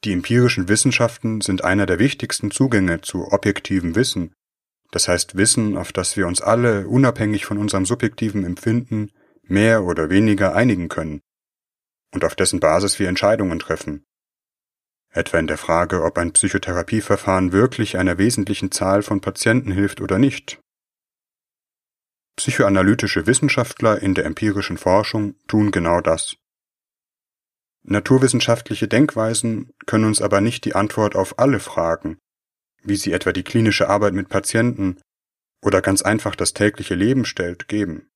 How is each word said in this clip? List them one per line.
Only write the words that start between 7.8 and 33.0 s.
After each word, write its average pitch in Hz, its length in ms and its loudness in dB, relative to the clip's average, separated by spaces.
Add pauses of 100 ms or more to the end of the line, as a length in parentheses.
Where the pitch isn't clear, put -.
subjektiven 107 580 -2
Empfinden 107 680 -4 (300)
mehr 107 420 2
oder 82 260 0
weniger 98 460 4
einigen 98 340 2
können 78 320 -6 (920)
und - 100 -2
auf 85 120 0
dessen 92 240 0
Basis 85 400 2
wir 95 100 0
Entscheidungen 92 500 0
treffen. 76 460 -8 (1040)
Etwa - 300 -2
in 80 80 -2
der 78 100 -4
Frage, 85 460 0
ob 85 140 -2
ein 85 160 -2
Psychotherapieverfahren 95 1160 0
wirklich 107 460 2
einer 92 200 0
wesentlichen 98 540 0
Zahl 98 300 0
von 101 200 -4
Patienten 113 500 0
hilft 98 300 -2
oder 92 180 0
nicht. - 400 0 (1800)
Psychoanalytische 98 920 0
Wissenschaftler 120 720 0
in 98 140 0
der - 100 -2
empirischen 95 520 -4
Forschung 104 580 0 (120)
tun 104 240 2
genau 87 300 0
das. - 340 -2 (1500)
Naturwissenschaftliche 117 1040 2
Denkweisen 113 840 0 (120)
können 110 200 2
uns 107 160 0
aber 101 180 2
nicht 113 240 0
die - 100 -4
Antwort 104 420 0
auf 95 220 -2
alle 123 220 4
Fragen, 82 580 -4 (640)
wie 101 140 -2
sie 95 160 -4